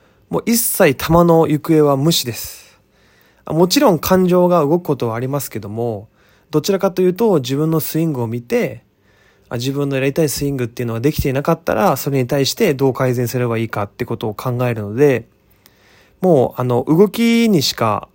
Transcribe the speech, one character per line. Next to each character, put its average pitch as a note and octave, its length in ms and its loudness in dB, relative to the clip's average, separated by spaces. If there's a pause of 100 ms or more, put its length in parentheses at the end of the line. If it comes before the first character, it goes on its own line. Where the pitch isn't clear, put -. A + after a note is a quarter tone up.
(300)
も - 80 -2
う - 80 -8
一 A3+ 100 0
切 E3+ 380 2
球 E3+ 300 2
の E3 240 4
行 D3+ 200 -2
方 D#3 140 4
は C#3+ 140 4
無 D3 160 0
視 - 140 -2
で A#2 60 -8
す。 - 480 -16 (640)
あ、 - 80 -6
も E3 140 4
ち F#3 140 2
ろ C4 120 4
ん D3+ 60 2
感 F#3 280 2
情 F3+ 220 4
が F3 120 4
動 D3+ 180 2
く F3 60 -8
こ C#3+ 120 -2
と A#2+ 120 -4
は A2+ 80 -6
あ A#2+ 40 -6
り B2+ 80 -6
ま C#3 120 -4
す - 100 -10
け - 80 -10
ど G2+ 100 -12
も、 A2 400 -6 (420)
ど D3+ 100 0
ち - 100 -4
ら G3 80 0
か F#3+ 140 0
と F#3 100 -2
い F#3 60 4
う F3+ 60 0
と G3 260 2
自 B2+ 160 -4
分 D#3 140 0
の D#3+ 100 0
ス - 180 -4
イ E3 80 0
ン D#3+ 60 0
グ B2 100 -4
を A#2 40 -4
見 A#2+ 140 -6
て、 C3+ 440 -4 (640)
あ、 - 80 -8
自 B2+ 160 -4
分 C#3+ 160 -2
の C#3 80 -2
や C3 60 -2
り C3+ 120 0
た E3 80 0
い D3+ 60 2
ス C#3 180 -4
イ C#3+ 40 -2
ン C#3 60 -4
グ B2 80 -4
っ A#2 40 -4
て A#2+ 140 -10
い - 20 -4
う - 20 -4
の A2+ 80 -4
が A2+ 60 -6
で D3 120 2
き - 80 -4
て D3 80 0
い C3 40 -2
な C3+ 100 -2
か E3 100 0
っ - 100 -4
た - 120 -2
ら、 G3 220 2
そ - 140 -6
れ C3+ 120 0
に A#2+ 60 -4
対 C#3 180 0
し - 80 -4
て G3+ 200 0
ど C3+ 140 2
う C3 40 0
改 B2+ 220 0
善 A#2+ 140 -2
す C3 100 -4
れ B2 80 -2
ば A#2 120 -2
い A2+ 60 -2
い A2 40 -6
か G#2+ 140 -6
っ G2+ 80 -8
て - 140 -6
こ A#2+ 120 -8
と A2+ 120 -6
を G#2+ 60 -8
考 B2 320 -6
え A#2+ 80 -2
る A2 80 -8
の G2+ 120 -8
で、 B2+ 320 2 (960)
も D#3+ 340 4
う、 - 40 -6
あ B2+ 40 -2
の、 A#2+ 220 0
動 E3+ 220 4
き A#3 400 2
に F3+ 140 2
し - 120 -4
か A2 400 -2